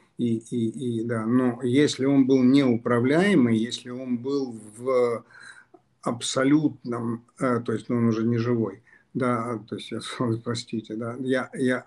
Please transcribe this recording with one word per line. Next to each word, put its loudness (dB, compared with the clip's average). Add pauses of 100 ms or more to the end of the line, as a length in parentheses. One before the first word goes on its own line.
(180)
и, 0
и, -4
и, -4
да. -4
Но 0
если 2
он 4
был 4
неуправляемый, 4
если -4
он -6
был -4 (220)
в 0 (760)
абсолютном, 0 (140)
э, 2
то -2
есть, -6
ну, 0
он 2
уже 2
не 2
живой, -2 (320)
да, -2 (100)
то -8
есть, -12
я, -8 (200)
<laughs> -2
простите, -6
да, -8
я, -2
я, 0